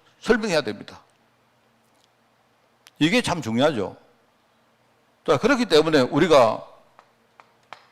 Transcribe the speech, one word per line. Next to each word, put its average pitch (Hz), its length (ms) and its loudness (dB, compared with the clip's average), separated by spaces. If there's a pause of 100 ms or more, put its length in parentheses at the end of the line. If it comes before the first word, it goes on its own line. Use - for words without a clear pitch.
(200)
설명해야 208 420 0
됩니다. - 400 -12 (2000)
이게 180 220 0
참 151 220 -4
중요하죠. 117 540 -2 (1300)
자, 135 100 0
그렇기 240 300 -2
때문에 156 360 2
우리가 127 640 2 (1300)